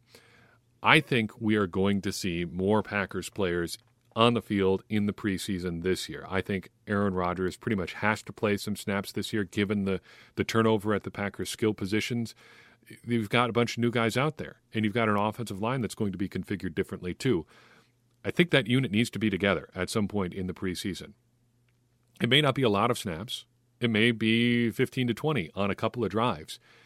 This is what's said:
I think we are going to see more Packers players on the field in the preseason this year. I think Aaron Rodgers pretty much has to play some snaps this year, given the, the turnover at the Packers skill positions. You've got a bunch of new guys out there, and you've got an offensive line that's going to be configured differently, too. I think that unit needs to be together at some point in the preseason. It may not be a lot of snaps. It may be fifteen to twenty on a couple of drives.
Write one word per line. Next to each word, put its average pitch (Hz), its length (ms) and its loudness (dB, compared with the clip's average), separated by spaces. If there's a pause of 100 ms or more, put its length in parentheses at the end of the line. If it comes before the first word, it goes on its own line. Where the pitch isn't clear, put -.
(840)
I 131 160 8
think 117 420 0
we 110 140 4
are 101 120 4
going 95 340 2
to 98 100 -2
see 87 340 -4
more 95 380 2
Packers 95 460 -4
players 87 480 -2 (400)
on 120 160 6
the 110 80 0
field 95 460 2
in 104 200 0
the 101 60 -2
preseason 90 720 -4
this 92 240 0
year. 73 220 -12
I 95 100 -2
think 95 300 -4 (180)
Aaron 101 260 0
Rodgers 90 440 -2
pretty 113 180 -2
much 87 200 -4
has 107 280 0
to - 80 -14
play 104 240 0
some 101 220 -4
snaps 101 340 -4
this - 220 -6
year, 104 100 0
given 101 400 -2
the, 95 160 -2 (360)
the 95 100 0
turnover 110 480 2
at 98 100 -2
the 98 80 -8
Packers 98 380 -6
skill 107 240 0
positions. 107 600 -2 (720)
You've 113 240 0
got 120 200 4
a 107 40 -4
bunch 120 220 2
of 117 60 -2
new 117 100 2
guys 113 240 2
out 147 220 0
there, - 240 -12 (120)
and 110 120 0
you've 101 80 0
got 113 160 4
an 104 80 4
offensive 104 440 -2
line 123 200 -2
that's 98 140 -4
going 101 180 -2
to 87 40 -8
be 95 120 -2
configured 90 460 -6
differently, 90 380 -4
too. 95 320 0 (800)
I 101 80 -6
think 175 200 2
that 127 160 2
unit 120 240 2
needs 113 180 2
to - 100 -8
be 107 100 2
together 92 460 0
at 92 140 -4
some 104 180 0
point 95 260 -4
in 92 140 -6
the 90 60 -6
preseason. 90 580 -6 (1120)
It 120 80 2
may 135 100 6
not 139 160 2
be 135 80 -2
a 117 60 4
lot 104 220 4
of 113 60 -2
snaps. 95 480 -8 (360)
It 120 80 2
may 113 220 4
be 117 600 2
fifteen 127 360 -2
to 117 60 0
twenty 123 420 -4
on 101 140 0
a 92 60 -2
couple 113 300 -2
of 90 60 -2
drives. 104 480 -2 (260)